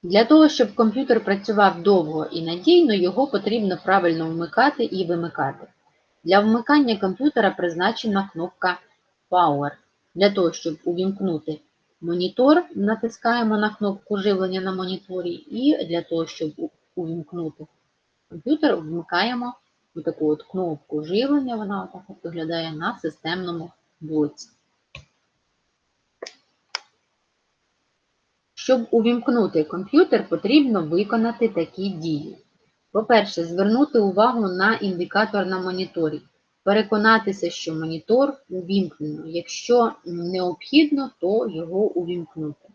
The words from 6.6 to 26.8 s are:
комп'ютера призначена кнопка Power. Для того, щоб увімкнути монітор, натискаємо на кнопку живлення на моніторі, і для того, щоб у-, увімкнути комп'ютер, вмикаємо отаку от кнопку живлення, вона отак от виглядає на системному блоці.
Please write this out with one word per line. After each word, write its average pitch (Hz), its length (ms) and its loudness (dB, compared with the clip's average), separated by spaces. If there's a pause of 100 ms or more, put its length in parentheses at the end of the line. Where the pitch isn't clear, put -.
комп'ютера 202 540 0
призначена 196 840 -2
кнопка 175 480 -4 (500)
Power. 147 400 2 (440)
Для 196 160 4
того, 185 220 0
щоб 160 320 -8
увімкнути 180 760 -4 (440)
монітор, 202 600 2 (100)
натискаємо 220 840 -2
на 208 160 -2
кнопку 202 440 -4
живлення 190 420 0
на 190 140 -4
моніторі, 185 560 -8
і 233 560 -2
для 170 160 -4
того, 165 240 -4
щоб 156 300 -8
у-, - 120 -8 (260)
увімкнути 165 720 -8 (640)
комп'ютер, 254 460 0
вмикаємо 180 800 -4 (400)
отаку 156 340 -4
от 151 140 -2
кнопку 151 640 -6
живлення, 247 520 0
вона 202 260 -6
отак 185 260 -16
от - 160 -20
виглядає 165 480 -6
на 170 260 -8
системному 170 720 -6 (300)
блоці. 151 480 -4 (4000)